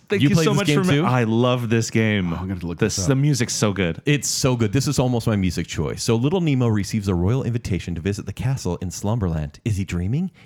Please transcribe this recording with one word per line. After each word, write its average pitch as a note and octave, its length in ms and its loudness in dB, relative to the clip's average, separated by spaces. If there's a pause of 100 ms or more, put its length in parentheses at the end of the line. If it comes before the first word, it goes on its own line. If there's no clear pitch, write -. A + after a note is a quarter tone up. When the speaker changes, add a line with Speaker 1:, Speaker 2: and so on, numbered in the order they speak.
Speaker 1:
Thank G3+ 140 0
Speaker 2:
You D3 80 4
Speaker 1:
you G3+ 40 2
Speaker 2:
played E3+ 100 4
Speaker 1:
so G#3+ 80 4
Speaker 2:
this F#3+ 40 2
Speaker 1:
much G3 120 2
Speaker 2:
game D3+ 140 4
Speaker 1:
for F3+ 60 2
me. D3 80 4
Speaker 2:
too? D3 80 2
Speaker 1:
I B2 200 2
love A#2+ 440 2
this A2+ 220 0
game. G#2 420 0
Speaker 3:
Oh, E2 40 -4
I'm F2 80 -6
gonna F#2+ 100 -4
have F2 60 -8
to E2+ 80 -8
look E2+ 100 -6
Speaker 1:
This, G#2+ 180 0
Speaker 3:
this F#2 80 -2
up. F2 60 -2
Speaker 1:
the C3+ 60 2
music's C3+ 360 0
so G#2 220 0
good. F2+ 320 -2
Speaker 2:
It's D3 200 0
so B2+ 300 0
good. A2+ 160 0
This C3 160 0
is C#3 100 -2
almost B2+ 280 0
my A2 100 2
music F2+ 300 0
choice. C#2 360 -4
So A2+ 140 2
Little D3+ 240 0
Nemo C3+ 280 2
receives G#2 380 -2
a G2+ 80 2
royal G2 280 2
invitation G2 540 -4
to E2 40 -8
visit G2 240 -4
the - 80 -10
castle B2 480 -4
in F#2 100 -6
Slumberland. F2 720 -2
Is G#2+ 140 -2
he G2 80 -2
dreaming? G#2 460 -2 (160)